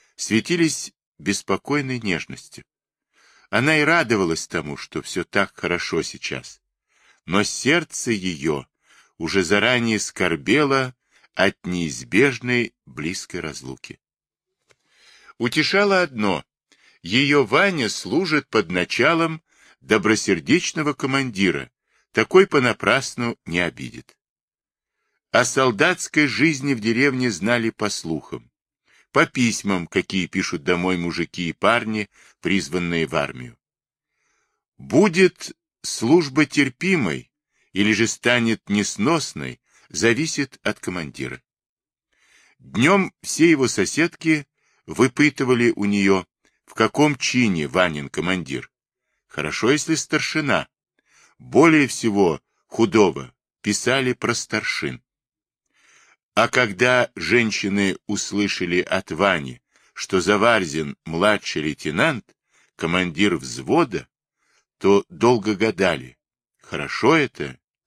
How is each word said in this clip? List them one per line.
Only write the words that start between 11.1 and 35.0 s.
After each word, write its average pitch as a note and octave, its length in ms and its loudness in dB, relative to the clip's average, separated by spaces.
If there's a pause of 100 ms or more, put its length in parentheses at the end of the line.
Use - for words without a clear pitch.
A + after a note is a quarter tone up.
от - 320 0
неизбежной F#2+ 1120 -2 (100)
близкой F2+ 540 -10
разлуки. C2+ 600 -12 (1400)
Утешало F#3+ 640 0
одно: G#2 440 -2 (560)
ее C#3 440 2
Ваня D3 440 0
служит D3 580 -2
под G2+ 240 0
началом D#3+ 720 0 (380)
добросердечного A2 1120 0
командира, G2 760 -2 (420)
такой F#3 360 6
понапрасну A#2+ 960 -2
не E2+ 140 -4
обидит. - 580 -8 (1120)
О A#2 120 6
солдатской C#3+ 840 0
жизни C3+ 460 0
в A#2 60 -4
деревне B2+ 500 0
знали A2+ 400 0
по G#2+ 200 -6
слухам, D#2 600 -8 (640)
по D3+ 140 4
письмам, G2+ 600 -2
какие F#2 400 -2
пишут F2+ 360 -6
домой F2+ 340 0
мужики E2+ 520 -6
и D2+ 40 -8
парни, G#2+ 560 -2 (300)
призванные E2+ 680 -2
в D2+ 100 -8
армию. B1+ 420 -6 (1200)
Будет F#3 720 2 (300)